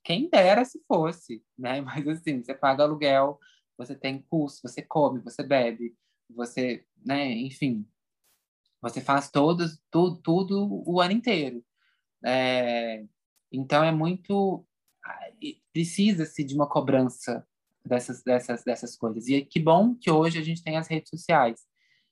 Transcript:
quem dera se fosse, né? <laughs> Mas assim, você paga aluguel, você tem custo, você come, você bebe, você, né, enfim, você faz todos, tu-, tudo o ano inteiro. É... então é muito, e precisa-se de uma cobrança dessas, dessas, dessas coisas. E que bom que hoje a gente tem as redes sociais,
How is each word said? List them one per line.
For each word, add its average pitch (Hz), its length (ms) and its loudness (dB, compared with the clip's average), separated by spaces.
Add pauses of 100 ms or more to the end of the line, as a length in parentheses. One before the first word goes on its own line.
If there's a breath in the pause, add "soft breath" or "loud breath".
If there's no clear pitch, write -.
quem 233 260 -2
dera 214 360 6
se - 220 -16
fosse, 160 560 -2 (140)
né? 127 300 -4
<laughs> 143 160 -6
Mas 139 40 -4
assim, 156 340 -4
você 127 120 -10
paga 135 300 2
aluguel, 143 560 2 (380 soft breath)
você 131 180 -12
tem 135 340 -8
custo, 147 380 -4
você - 140 -10
come, 131 380 0
você 117 240 -10
bebe, 120 520 0 (340)
você, 120 560 -6 (200)
né, 139 260 -2
enfim, 120 560 -4 (920)
você 120 200 -8
faz 139 300 0
todos, 165 580 2
tu-, 170 320 2
tudo 196 640 0
o 175 160 0
ano 202 120 2
inteiro. 160 500 -2 (600)
É... 120 840 0 (460)
então 135 320 2
é 160 80 4
muito, 185 720 -2 (760)
e - 200 -12 (100)
precisa-se 170 720 0
de 135 100 -6
uma 147 140 2
cobrança 131 800 0 (380)
dessas, 123 380 -4
dessas, 123 400 -2
dessas 120 320 -6
coisas. 113 320 -6
E 139 180 2
que - 140 -2
bom 175 360 4
que - 160 -2
hoje 165 260 4
a 160 60 -4
gente 165 200 -6
tem 156 140 -4
as 160 100 -4
redes 160 220 -4
sociais, 147 520 2 (500)